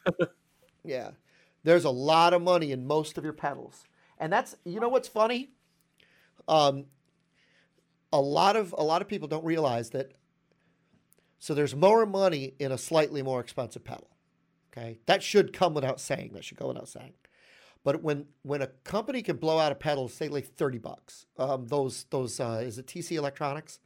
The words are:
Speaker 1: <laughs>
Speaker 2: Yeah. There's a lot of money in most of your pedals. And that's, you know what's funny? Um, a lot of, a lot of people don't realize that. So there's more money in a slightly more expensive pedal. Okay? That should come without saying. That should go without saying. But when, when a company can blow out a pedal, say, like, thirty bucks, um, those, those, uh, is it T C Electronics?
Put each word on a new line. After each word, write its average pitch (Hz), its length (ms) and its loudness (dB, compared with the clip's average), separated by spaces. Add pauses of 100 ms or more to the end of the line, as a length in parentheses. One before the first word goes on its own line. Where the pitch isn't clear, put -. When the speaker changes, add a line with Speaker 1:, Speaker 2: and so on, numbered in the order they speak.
Speaker 1:
<laughs> 175 300 0 (500)
Speaker 2:
Yeah. 127 260 -6 (520)
There's 165 220 6
a 147 60 2
lot 160 440 6
of 175 80 2
money 170 300 2
in 127 120 -6
most 151 320 -2
of 160 60 -8
your 151 100 -6
pedals. 135 520 -8 (340)
And 160 140 -4
that's, 233 320 -2
you 175 160 -8
know 240 80 0
what's 254 180 2
funny? 240 460 0 (960)
Um, 143 380 4 (1300)
a 147 80 4
lot 160 360 4
of, 196 200 -4
a - 60 0
lot 160 200 2
of 202 60 -10
people 160 200 -8
don't 156 160 -4
realize 139 460 0
that. 135 220 -6 (1300)
So - 160 -8
there's 139 220 0
more 208 300 6
money 180 520 -2
in 135 140 -2
a 127 60 -4
slightly 151 440 0
more 131 180 -2
expensive 117 440 -8
pedal. - 260 -16 (600)
Okay? 117 340 -14
That 196 160 2
should 190 300 4
come 175 220 0
without 135 260 -2
saying. - 340 -6
That - 100 -16
should - 140 -18
go 135 100 -8
without 123 200 -10
saying. - 260 -20 (720)
But 156 180 0
when, 147 240 -4 (160)
when 139 200 -4
a 131 60 -4
company 226 540 -6
can 156 140 -2
blow 160 220 0
out 151 140 4
a - 40 -4
pedal, 143 320 -2
say, 156 200 -6
like, 139 180 -6 (100)
thirty 131 220 -2
bucks, - 480 -16 (100)
um, 131 300 -4
those, 135 440 -2
those, 131 300 -4
uh, 117 240 -4
is 120 140 -10
it 131 80 -16
T 170 160 -12
C 165 140 -6
Electronics? 143 680 -6